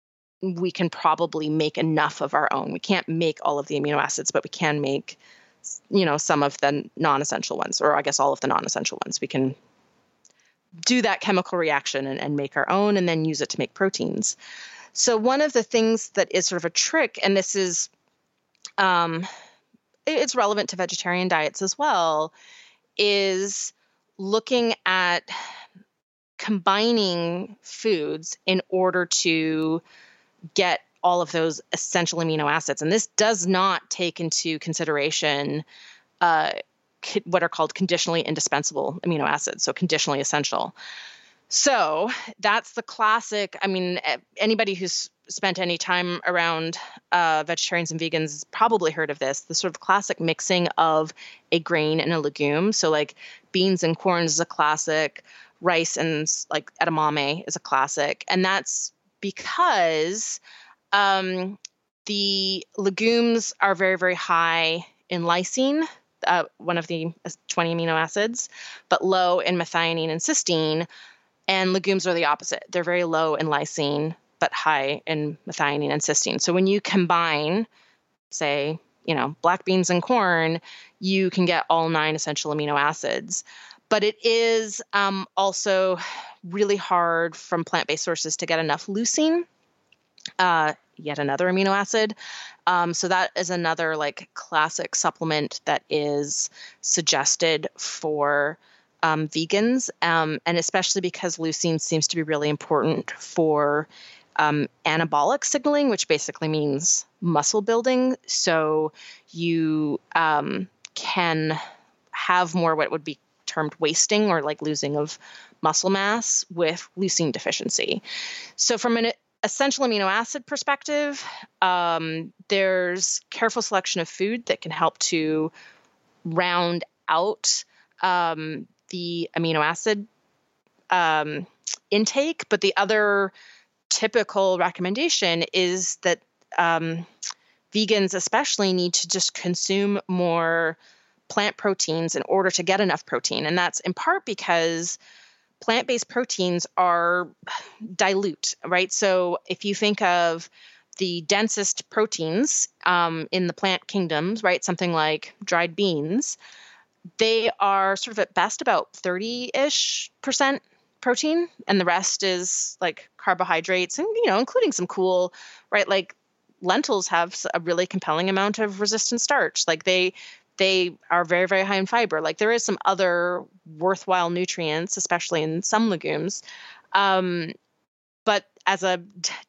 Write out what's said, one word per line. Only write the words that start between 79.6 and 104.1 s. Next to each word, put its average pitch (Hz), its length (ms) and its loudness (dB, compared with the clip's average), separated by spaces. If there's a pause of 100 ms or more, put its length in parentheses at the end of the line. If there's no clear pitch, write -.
beans 185 240 2
and 180 120 2
corn, 170 600 2 (380)
you 190 300 2
can 180 160 4
get 170 240 2
all 165 200 4
nine 156 260 2
essential 151 380 -4
amino 147 260 0
acids. - 640 -2 (460)
But 214 140 2
it 214 200 0
is, 226 580 0 (120)
um, 196 420 0
also 190 640 0 (460)
really 202 340 0
hard 170 580 0
from - 280 -2
plant-based 160 400 -2
sources 160 340 -2
to - 80 -6
get 165 140 0
enough 151 280 -2
leucine, 311 560 0 (960)
uh, 165 340 2 (220)
yet 147 240 -6
another 143 280 0
amino 190 220 2
acid. 208 460 0 (500)
Um, 175 280 2
so 175 160 -2
that 185 260 2
is 175 140 -2
another, 165 480 0
like, 147 360 -6
classic 160 600 -2
supplement 156 720 -2
that - 240 0
is 147 600 -2 (320)
suggested 156 880 2 (100)
for, 147 800 -2 (460)
um, 156 240 2
vegans, 208 640 0 (120)
um, 160 440 2
and 170 120 2
especially 185 440 0
because 175 360 -4
leucine 160 420 0
seems 160 280 0
to - 80 -6
be 165 80 0
really 151 240 0
important 151 640 0
for, 151 760 0 (500)